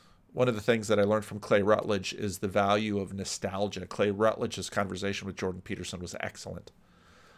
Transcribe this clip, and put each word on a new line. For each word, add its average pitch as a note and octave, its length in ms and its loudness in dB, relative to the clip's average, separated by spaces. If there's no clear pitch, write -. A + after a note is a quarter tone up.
one B2 160 2
of A2+ 80 0
the G2+ 40 -4
things A2 280 2
that G#2 100 6
I G2+ 60 6
learned G#2+ 200 2
from G#2+ 140 -10
Clay G#2 240 4
Rutledge G2+ 500 2
is G2+ 280 -6
the G#2 80 -2
value G2+ 500 2
of F#2+ 160 -4
nostalgia. F#2+ 720 -4
Clay G2+ 240 2
Rutledge's G#2+ 580 0
conversation G2 580 -2
with F#2+ 100 -6
Jordan F#2 260 -4
Peterson F2+ 380 -8
was F2 200 -8
excellent. - 520 -10